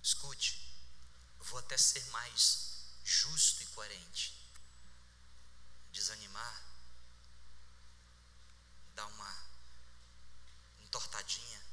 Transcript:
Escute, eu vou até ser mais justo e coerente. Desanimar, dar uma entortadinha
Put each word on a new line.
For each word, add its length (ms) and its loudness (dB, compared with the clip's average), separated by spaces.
Escute, 720 2
eu 80 -8
vou 140 -2
até 180 2
ser 300 8
mais 800 4
justo 580 8
e 60 -4
coerente. 680 -6
Desanimar, 720 -4
dar 100 -6
uma 400 -6
entortadinha 920 -2